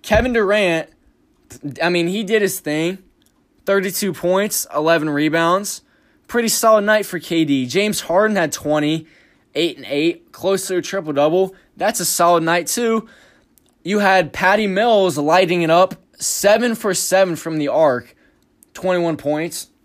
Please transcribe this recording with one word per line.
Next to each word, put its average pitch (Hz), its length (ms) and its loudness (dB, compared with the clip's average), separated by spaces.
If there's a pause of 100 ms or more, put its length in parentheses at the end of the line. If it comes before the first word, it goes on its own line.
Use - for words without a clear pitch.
Kevin 233 320 0
Durant, 196 560 0 (920)
I 165 80 0
mean, 170 180 0
he 208 160 -4
did 208 180 0
his 190 180 -2
thing. 160 400 -4 (640)
Thirty-two 196 480 -2
points, 185 640 -2
eleven 156 340 0
rebounds. 165 720 -2 (460)
Pretty 233 220 -2
solid 220 340 4
night 214 220 2
for 175 140 -10
K 165 260 0
D. 139 200 0
James 196 360 -2
Harden 208 340 2
had 165 160 0
twenty, 151 560 -2 (480)
eight 151 220 -2
and 127 100 -20
eight, 151 440 -2
close 196 360 -4
to 185 100 -4
a 165 40 -2
triple-double. 165 760 -2 (220)
That's 202 220 -2
a 175 60 -4
solid 170 380 2
night, 165 240 0
too. 226 400 -2 (760)
You 202 160 -2
had 190 340 2
Patty 202 340 2
Mills 190 500 2
lighting 170 440 2
it 160 80 0
up, 185 260 4 (220)
seven 220 580 0
for 202 180 -4
seven 190 420 2
from 160 220 -6
the 147 120 -2
arc, 127 460 0 (580)
twenty-one 175 440 -2
points. 151 520 -6 (160)